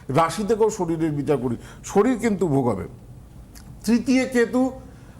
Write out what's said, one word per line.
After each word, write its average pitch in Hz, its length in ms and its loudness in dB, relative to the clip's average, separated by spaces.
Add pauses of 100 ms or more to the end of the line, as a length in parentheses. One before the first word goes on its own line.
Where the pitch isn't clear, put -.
রাশি 160 340 2
থেকেও 214 260 2
শরীরের 165 420 -2
বিচার 143 260 0
করি, 120 180 -2 (300)
শরীর 220 340 2
কিন্তু 196 280 0
ভোগাবে। 120 400 0 (1000)
তৃতীয় 247 400 2
কেতু, 247 460 0 (480)